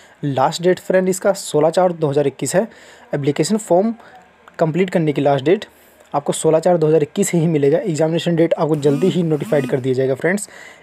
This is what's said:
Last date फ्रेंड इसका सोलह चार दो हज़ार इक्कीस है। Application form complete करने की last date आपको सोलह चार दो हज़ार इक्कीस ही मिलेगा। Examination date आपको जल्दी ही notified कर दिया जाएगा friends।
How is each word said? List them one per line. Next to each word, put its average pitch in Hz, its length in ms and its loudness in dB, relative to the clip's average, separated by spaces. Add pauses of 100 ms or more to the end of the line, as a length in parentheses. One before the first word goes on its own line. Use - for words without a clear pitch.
(240)
Last 143 380 0
date 180 180 2
फ्रेंड 185 280 0
इसका 190 240 0
सोलह 156 380 0
चार 180 220 2
दो 160 180 -2
हज़ार 143 160 0
इक्कीस 139 280 -6
है। 208 120 2 (480)
Application 151 420 -2
form 214 380 0 (640)
complete 170 320 0
करने 156 220 0
की 147 80 -2
last 139 240 2
date 196 200 2 (500)
आपको 147 180 -2
सोलह 160 260 2
चार 180 200 2
दो 156 100 2
हज़ार 156 140 2
इक्कीस 196 300 -2
ही 165 140 2
मिलेगा। 143 320 2
Examination 165 580 -2
date 165 180 2
आपको 156 220 0
जल्दी 147 320 0
ही 170 140 0
notified 143 480 -2
कर 139 100 0
दिया 131 140 -2
जाएगा 131 200 0
friends। 180 340 -4 (340)